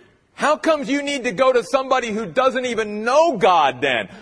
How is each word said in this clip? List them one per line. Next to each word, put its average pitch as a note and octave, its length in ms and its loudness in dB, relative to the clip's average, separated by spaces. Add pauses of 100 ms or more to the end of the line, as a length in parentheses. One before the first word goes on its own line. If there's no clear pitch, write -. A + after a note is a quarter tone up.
(340)
How D4 240 0
comes D4+ 320 -2
you C#4+ 120 -2
need C#4+ 220 -6
to B3 80 -2
go C4 180 2
to B3 140 0
somebody C4 460 -2
who G#3+ 160 -6
doesn't B3+ 400 0
even G#3+ 380 -6
know C#4+ 340 2
God D#3 420 4
then? A#2+ 300 -2 (120)